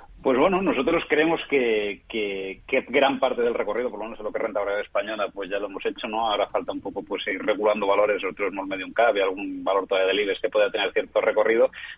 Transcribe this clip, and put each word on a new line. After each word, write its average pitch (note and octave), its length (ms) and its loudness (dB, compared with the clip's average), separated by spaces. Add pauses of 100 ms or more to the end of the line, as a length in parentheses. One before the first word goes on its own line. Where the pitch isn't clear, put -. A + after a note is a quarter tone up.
(220)
Pues C3 180 2
bueno, F#3+ 220 4
nosotros D#3+ 480 0
creemos D#3 400 2
que, A2 580 0
que, G2 580 -4
que C3 220 -2
gran C3+ 320 2
parte B2 220 0
del A#2 140 2
recorrido, A2+ 340 -2
por G2+ 100 -10
lo G#2+ 60 -8
menos A#2+ 140 -12
en G#2+ 40 -12
lo G#2 80 -6
que G#2+ 60 -8
es G2+ 80 -2
renta G#2 160 -2
variable G2+ 240 -2
española, G#2 480 -4
pues F#2+ 160 -8
ya G2+ 100 -2
lo G#2 60 -2
hemos F#2+ 200 -10
hecho, - 220 -4
¿no? A2+ 220 0
Ahora G2+ 180 2
falta G2+ 240 -4
un F#2+ 80 -8
poco, F#2 240 -8
pues, G2 240 -6
ir F#2+ 140 -4
regulando G#2 460 2
valores, G2+ 360 4
nosotros F#2+ 300 -4
hemos F#2+ 120 -6
medio F#2+ 200 -6
un F2 80 -14
cav A2+ 240 2
y - 20 2
algún F#2+ 460 -2
valor F#2+ 200 2
todavía F#2+ 220 2
del F#2+ 140 2
ibex G2 180 -2
que - 80 -2
pueda G#2 240 2
tener G2+ 220 -2
cierto G#2+ 260 0
recorrido, A2 520 4 (260)